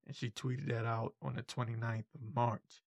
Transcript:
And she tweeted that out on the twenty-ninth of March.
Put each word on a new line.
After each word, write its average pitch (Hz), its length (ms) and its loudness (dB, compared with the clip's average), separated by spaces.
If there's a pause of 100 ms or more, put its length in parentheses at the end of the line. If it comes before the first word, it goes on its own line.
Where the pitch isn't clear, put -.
And - 80 -8
she 123 160 -4
tweeted 135 380 -2
that 113 160 2
out 113 360 2
on 127 140 -2
the 107 80 -4
twenty-ninth 113 720 0
of 110 200 -6
March. 120 520 2